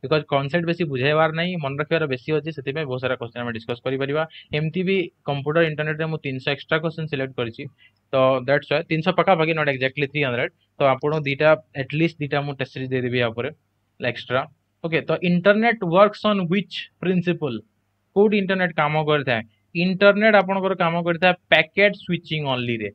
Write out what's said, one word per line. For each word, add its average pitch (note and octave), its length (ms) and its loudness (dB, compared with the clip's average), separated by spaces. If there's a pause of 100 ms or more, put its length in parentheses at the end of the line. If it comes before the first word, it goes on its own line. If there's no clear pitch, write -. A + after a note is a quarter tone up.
Because D3+ 280 2
concept C#3+ 380 0
ବେଶୀ E3+ 220 0
ବୁଝେଇବାର D3+ 460 2
ନାହିଁ, F3+ 140 -2 (120)
ମନେ C#3 160 -4
ରଖିବାର D#3+ 320 0
ବେଶୀ B2+ 160 -8 (100)
ଅଛି, D3+ 180 -6
ସେଥିପାଇଁ C#3+ 340 -6
ବହୁତ B2+ 140 -4
ସାରା B2+ 160 0
question A#2+ 240 -10
ଆମେ A#2+ 120 -6
discuss A#2+ 300 -8
କରିପାରିବା। C#3 360 -2 (340)
MT D#3 320 -2
ବି G3 80 2 (320)
computer D3 420 0
ଇଣ୍ଟରନେଟରେ D3+ 420 -4
ମୁଁ D#3 140 -6
ତିନିଶହ C3 280 -4
extra D#3+ 280 -2
question D#3+ 300 -6
select C3 280 -4
କରିଛି, A#2 220 -6 (500)
ତ - 20 -6 (340)
that's C#3 220 0
why D3+ 200 0
ତିନିଶହ D#3+ 280 0
ପାଖାପାଖି, E3 420 4
not D3 140 2
exactly C3 380 -2
three D3 160 0
hundred, B2 200 -2 (300)
ତ - 20 -2 (140)
ଆପଣଙ୍କୁ D3 340 -2
ଦିଟା, D3 220 4 (320)
at - 160 -8
least D#3+ 240 0
ଦିଟା C#3+ 240 -2
ମୁଁ C#3+ 120 -6
test B2+ 160 -6
series C3 200 -8
ଦେଇଦେବି B2 300 -2
ୟା A#2 80 0
ଉପରେ A#2+ 160 -6 (600)
extra। B2+ 320 -2 (440)
ଓକେ, D#3+ 120 -2 (100)
ତ - 20 -2 (200)
internet G#3 480 4 (180)
works G3+ 340 4
on G3+ 180 0
which G3 280 -2 (260)
principle? E3+ 560 -2 (560)
କୋଉଠି G#3 280 4
internet F#3 300 -2 (100)
କାମ D3 120 0 (160)
କରିଥାଏ? C3 320 0 (420)
Internet G3+ 580 4
ଆପଣଙ୍କର F#3+ 320 -2 (100)
କାମ E3 100 0 (120)
କରିଥାଏ F3 280 2 (180)
packet E3+ 400 4 (120)
ସୁଇଚିଂ E3 380 -4 (120)
only-ରେ। A#2 400 -4